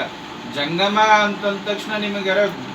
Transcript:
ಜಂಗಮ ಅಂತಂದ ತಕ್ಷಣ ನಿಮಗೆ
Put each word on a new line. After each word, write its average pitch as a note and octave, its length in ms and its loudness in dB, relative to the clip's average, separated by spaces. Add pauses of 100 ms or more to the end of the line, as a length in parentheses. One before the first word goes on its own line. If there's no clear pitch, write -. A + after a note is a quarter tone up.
(560)
ಜಂಗಮ F#3 440 0
ಅಂತಂದ G3+ 680 2
ತಕ್ಷಣ G#3 280 -4
ನಿಮಗೆ G3+ 360 -2 (420)